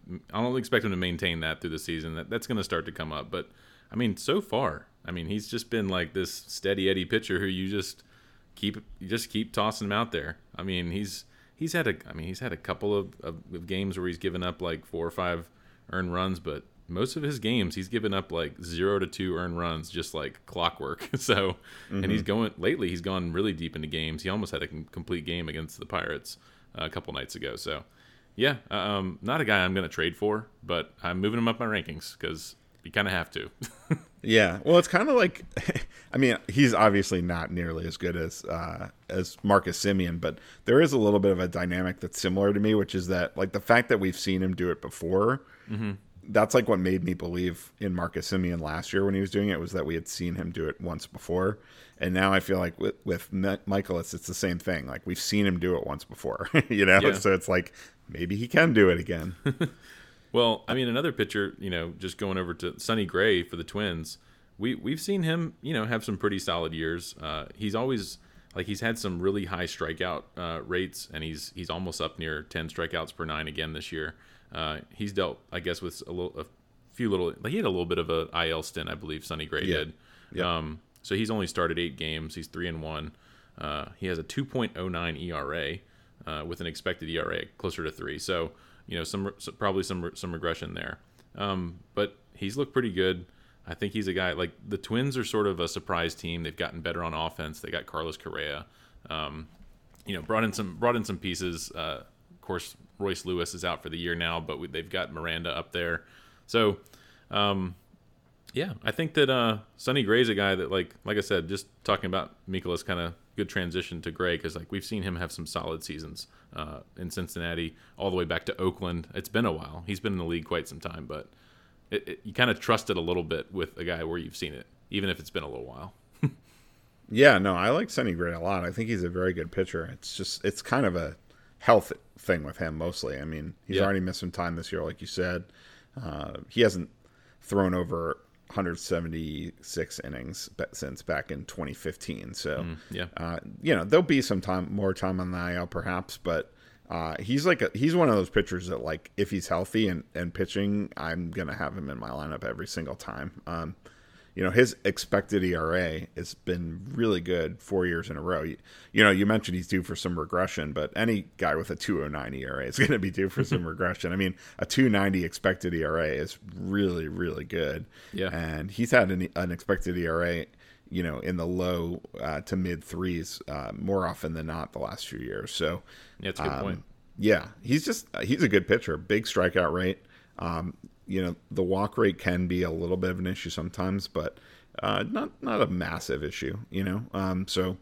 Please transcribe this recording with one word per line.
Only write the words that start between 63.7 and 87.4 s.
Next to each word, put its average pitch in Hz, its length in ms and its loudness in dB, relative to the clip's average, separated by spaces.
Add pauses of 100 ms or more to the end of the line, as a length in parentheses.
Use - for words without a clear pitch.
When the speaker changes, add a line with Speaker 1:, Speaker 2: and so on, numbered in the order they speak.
Speaker 1:
we, 120 160 -2
we've 156 260 -4
seen 196 220 0
him, 160 400 0
you 147 100 -4
know, 110 120 0
have 113 200 -2
some 101 140 -2
pretty 101 220 0
solid 85 320 -2
years. 82 500 -4
Uh, 78 220 -6 (100)
he's 104 220 -2
always, 117 420 0 (340)
like, 92 140 -4
he's 101 140 -4
had 113 180 0
some 90 240 -2
really 98 220 2
high 87 220 -2
strikeout, 82 580 -4 (120)
uh, 82 300 -4
rates, 90 480 -2
and 78 80 -6
he's, 78 320 -8
he's 87 160 -8
almost 87 300 -4
up 80 180 -4
near 78 240 -4
ten 80 260 -6
strikeouts 80 460 -4
per 85 100 -6
nine 78 220 -4
again 78 280 -6
this 78 180 -8
year. 78 240 -6 (360)
Uh, 78 260 -4 (140)
he's 101 200 -6
dealt, 95 260 0 (140)
I 87 80 -4
guess, 85 200 -4
with 87 240 -8
a - 60 -12
little, 87 300 -6
a 78 60 -8 (480)
few 117 160 0
little, 90 160 4 (140)
like, 117 120 -4
he 185 40 0
had 220 80 0
a 113 60 4
little 90 160 2
bit 85 120 0
of 82 120 0
a 80 220 0
I 85 180 2
L 80 140 -2
stint, 80 260 -6
I 78 60 -6
believe 78 280 -8
Sonny 78 220 -6
Gray 78 200 -2
Speaker 2:
Yeah. 87 100 4
Speaker 1:
did. 76 160 -2 (400)
Speaker 2:
Yeah. 87 240 0
Speaker 1:
Um, 78 240 -6 (220)
so - 120 -2
he's 107 160 2
only 104 160 0
started 85 320 0
eight 80 180 -2
games. 78 380 -6
He's 82 140 -10
three 87 180 -6
and 80 160 -6
one. 78 300 -8 (440)
Uh, 76 280 -4 (140)
he 95 100 -4
has 85 100 -2
a 80 60 -4
two 143 200 -4
point 123 320 -2
oh 92 120 -4
nine 85 280 -4
E 85 140 -6
R 73 240 -4
A, 82 280 -4 (440)
uh, 76 180 -6
with 85 160 -8
an 87 60 -6
expected 82 420 -6
E 80 100 0
R 82 140 -2
A 82 140 -4 (100)